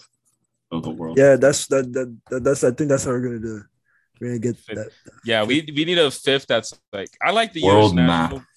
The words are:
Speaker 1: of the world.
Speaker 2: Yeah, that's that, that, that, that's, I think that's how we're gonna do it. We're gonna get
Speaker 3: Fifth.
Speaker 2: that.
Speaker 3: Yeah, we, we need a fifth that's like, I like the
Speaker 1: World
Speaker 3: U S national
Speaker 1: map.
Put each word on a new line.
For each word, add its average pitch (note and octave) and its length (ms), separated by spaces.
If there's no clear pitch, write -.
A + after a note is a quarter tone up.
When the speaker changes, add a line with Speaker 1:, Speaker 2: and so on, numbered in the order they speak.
Speaker 1:
of E2 140
the D2+ 60
world. D#2+ 280
Speaker 2:
Yeah, C#3 160
that's C3+ 320
that, C3 260
that, B2 240
that, C3 140
that's, C#3 180
I C#3 80
think D3 180
that's C3+ 160
how C#3 60
we're B2 120
gonna A#2+ 180
do A2 160
it. G#2 60
We're A#2+ 80
gonna A#2+ 100
get A2+ 200
Speaker 3:
Fifth. G#2+ 180
Speaker 2:
that. G#2+ 160
Speaker 3:
Yeah, A2 200
we, D3 300
we D3+ 100
need F3 140
a D3 140
fifth C3+ 340
that's A#2 320
like, G2 160
I F3 120
like A3+ 200
the D#3+ 120
Speaker 1:
World G#2 300
Speaker 3:
U - 80
S - 40
national E2 320
Speaker 1:
map. - 80